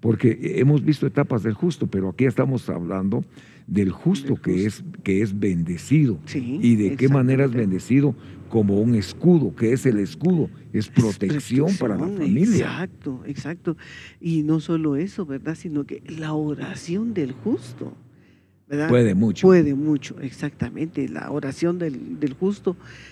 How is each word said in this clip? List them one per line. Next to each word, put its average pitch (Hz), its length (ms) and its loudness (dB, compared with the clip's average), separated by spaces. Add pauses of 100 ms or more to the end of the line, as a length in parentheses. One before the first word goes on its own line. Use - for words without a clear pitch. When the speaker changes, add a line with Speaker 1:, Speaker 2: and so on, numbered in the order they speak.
Speaker 1:
porque 113 560 2
hemos 139 260 4
visto 151 240 0
etapas 131 360 0
del 110 120 0
justo, 170 320 -2
pero 95 220 -2
aquí 107 160 0
estamos 131 460 0
hablando 95 540 -2 (420)
del 95 260 2
justo 160 420 0
Speaker 2:
Del 101 60 -4
Speaker 1:
que 90 120 -2 (120)
Speaker 2:
justo. - 20 2
Speaker 1:
es, - 380 -8
que 98 180 2
es 101 160 -2
bendecido. 95 880 2
Speaker 2:
Sí, 131 360 -6
Speaker 1:
¿Y 120 140 6
de 104 200 2
qué 131 120 4
manera 135 360 4
es 131 60 2
Speaker 2:
exactamente. 120 80 -2
Speaker 1:
bendecido? 120 560 2 (360)
Como 101 300 2
un 117 140 4
escudo. 123 600 4
¿Qué 113 160 2
es 135 140 0
el 110 120 4
escudo? 120 500 0 (240)
Es 104 140 -2
Speaker 2:
Es - 40 -14
Speaker 1:
protección 117 840 0
para 113 200 0
la 131 100 -2
Speaker 2:
protección, 196 220 -4
Speaker 1:
familia. 151 380 4
Speaker 2:
exacto, 135 600 -8
exacto. 156 500 -6 (440)
Y 165 240 0
no 156 160 2
solo 156 340 0
eso, 185 320 -4
¿verdad? 147 300 -8
Sino 151 300 -6
que - 200 -14
la 156 280 -8
oración 160 800 -4
del 143 180 -4
justo, - 640 -8 (720)
¿verdad? 147 220 -2
Speaker 1:
Puede 117 260 4
mucho. 110 320 2
Speaker 2:
Puede 165 260 8
mucho, 147 460 -2
exactamente. 139 880 -6
La - 240 -8
oración 147 480 -2
del, 151 400 -8
del 139 140 -2
justo, 190 420 -2 (360)